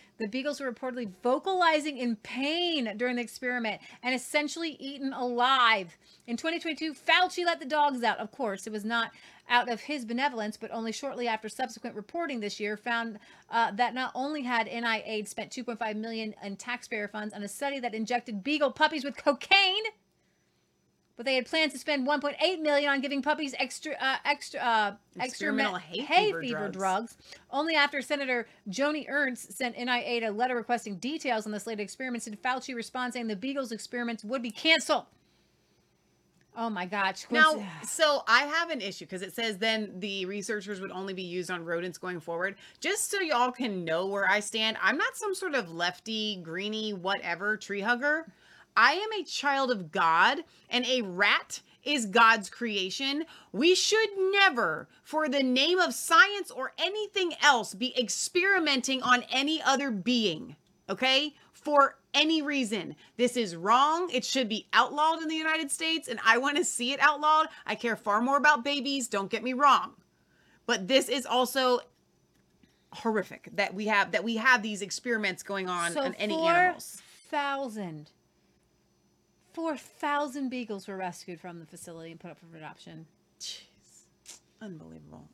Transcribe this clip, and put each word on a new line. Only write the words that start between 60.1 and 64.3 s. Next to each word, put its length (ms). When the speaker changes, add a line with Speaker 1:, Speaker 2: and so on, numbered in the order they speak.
Speaker 2:
okay? 460
For 440
any 280
reason. 540
This 200
is 200
wrong. 560
It 120
should 240